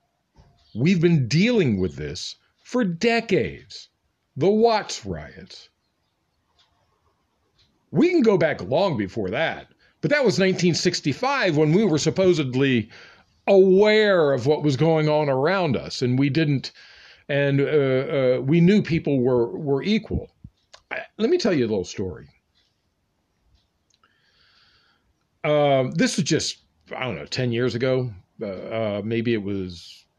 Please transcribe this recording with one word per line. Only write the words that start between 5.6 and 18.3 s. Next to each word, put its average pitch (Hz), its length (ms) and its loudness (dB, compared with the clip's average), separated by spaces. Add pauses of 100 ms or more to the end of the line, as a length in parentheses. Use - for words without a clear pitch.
We 294 200 2
can 339 120 2
go 214 160 4
back 151 240 -2
long 147 340 0
before 101 340 -4
that, 131 360 -6 (340)
but 156 100 -2
that 294 140 2
was 156 140 0
nineteen 185 360 2
sixty-five 185 800 -2
when 151 160 2
we 208 120 4
were 160 140 0
supposedly 139 920 0 (600)
aware 196 840 4
of 123 140 -2
what 147 160 2
was 143 140 0
going 156 320 2
on 151 200 2
around 147 480 0
us, - 260 -8
and 127 140 0
we 139 140 2
didn't, 143 400 -2 (580)
and, 143 320 0
uh, 143 40 2
uh, 135 760 0